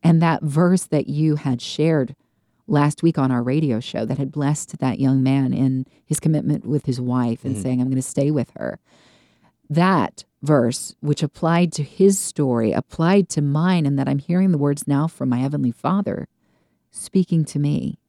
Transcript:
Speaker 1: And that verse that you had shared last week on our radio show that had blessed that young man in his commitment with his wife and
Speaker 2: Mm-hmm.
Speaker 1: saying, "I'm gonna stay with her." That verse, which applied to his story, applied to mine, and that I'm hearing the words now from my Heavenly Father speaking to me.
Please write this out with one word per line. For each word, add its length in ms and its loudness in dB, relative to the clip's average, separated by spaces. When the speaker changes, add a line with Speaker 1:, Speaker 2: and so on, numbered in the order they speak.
Speaker 1:
And 180 6
that 220 0
verse 400 2
that 240 -2
you 260 0
had 260 -2
shared 540 -2
last 360 0
week 160 2
on 120 0
our 120 0
radio 360 0
show 280 -6
that 100 -4
had 160 -6
blessed 460 -4
that 200 -2
young 240 2
man 300 2
in 340 0
his 120 -4
commitment 460 0
with 220 -4
his 120 -2
wife 460 -2
and 100 -4
Speaker 2:
Mm-hmm. 80 -6
Speaker 1:
saying, 200 -2
"I'm 80 -2
gonna 100 0
stay 300 -2
with 260 -2
her." 220 -8
That 540 0
verse, 580 0
which 220 -2
applied 500 0
to 100 -6
his 360 2
story, 540 0
applied 580 0
to 120 -2
mine, 440 2
and 120 0
that 100 -2
I'm 100 0
hearing 340 2
the 60 2
words 280 0
now 200 2
from 240 -4
my 80 0
Heavenly 340 0
Father 560 -4
speaking 560 -2
to 120 -6
me. 400 -2